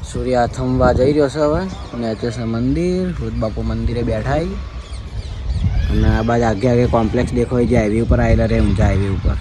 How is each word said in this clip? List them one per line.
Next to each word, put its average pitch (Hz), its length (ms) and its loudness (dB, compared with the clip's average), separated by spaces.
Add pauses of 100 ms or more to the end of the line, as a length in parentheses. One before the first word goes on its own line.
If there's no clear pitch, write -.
(120)
સૂર્ય 123 240 -2
આથમવા 127 560 2
જઈ 127 200 4
રહ્યો 147 160 2
છે 131 100 -6
હવે. 156 240 2 (360)
નેચે 117 320 -4
છે 117 140 -6
મંદિર, 151 640 -2 (140)
વૃદ્ધ 117 180 -6
બાપુ 110 240 -4
મંદિરે 113 400 -2
બેઠા 120 360 -2
છે. 170 80 -2 (1400)
અને 107 180 4
આ 113 140 2
બાજુ 117 220 2
આગે 110 240 2
આગે 123 180 4
કોમ્પ્લેક્સ 117 460 0
દેખાય 120 340 0
છે 120 100 2
હાઈવે 110 240 2
ઉપર 117 200 2
આવેલા 113 260 4
રે, 110 140 2
ઊંચા 104 240 2
હાઈવે 98 240 2
ઉપર. - 320 0